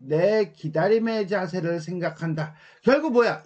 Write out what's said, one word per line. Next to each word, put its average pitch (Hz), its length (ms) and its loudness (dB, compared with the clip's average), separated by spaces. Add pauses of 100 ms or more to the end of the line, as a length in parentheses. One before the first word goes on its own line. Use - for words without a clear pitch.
내 170 520 0
기다림의 208 760 0
자세를 170 520 -4
생각한다. 160 720 -6 (280)
결국 294 320 2
뭐야? 214 320 2